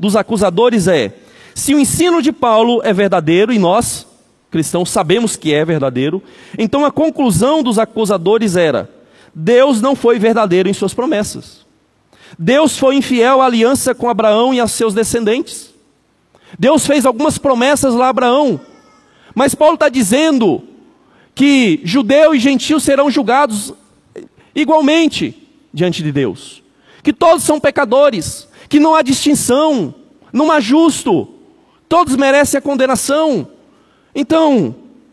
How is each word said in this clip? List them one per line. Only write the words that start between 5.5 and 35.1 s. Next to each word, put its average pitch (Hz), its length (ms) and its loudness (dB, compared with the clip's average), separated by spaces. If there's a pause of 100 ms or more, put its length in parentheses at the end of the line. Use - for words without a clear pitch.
é 151 120 0
verdadeiro, 143 580 -4 (360)
então 277 260 -2
a 277 60 0
conclusão 277 720 0
dos 226 160 -2
acusadores 208 760 -2
era: 135 340 -2 (440)
Deus 240 480 2
não 269 120 0
foi 233 240 0
verdadeiro 196 500 0
em 202 40 -2
suas 190 220 -6
promessas. 226 720 -6 (720)
Deus 262 380 0
foi 269 200 0
infiel 254 460 2
à 254 40 2
aliança 240 480 0
com 240 140 -6
Abraão 220 440 0
e 247 80 0
aos 226 120 -2
seus 226 220 -2
descendentes. 226 800 -4 (840)
Deus 262 280 2
fez 285 200 2
algumas 247 320 0
promessas 262 560 0
lá 254 120 0
a 262 40 2
Abraão, 247 500 0 (760)
mas 269 200 0
Paulo 311 220 2
tá 302 120 0
dizendo 240 720 0 (720)
que 254 500 2
judeu 269 500 2
e 269 60 2
gentio 277 400 0
serão 277 300 0
julgados 226 600 -2 (840)
igualmente 302 920 0 (240)
diante 170 300 -4
de 151 80 -4
Deus, 131 520 -6 (400)
que 294 100 -2
todos 339 320 2
são 302 160 0
pecadores, 269 880 -2 (200)
que 294 120 2
não 320 140 4
há 320 80 2
distinção, 262 920 0 (380)
não 302 180 0
há 311 80 2
justo, 247 720 0 (600)
todos 311 280 0
merecem 277 420 2
a - 40 -4
condenação. 269 840 -2 (680)
Então, 285 600 0 (380)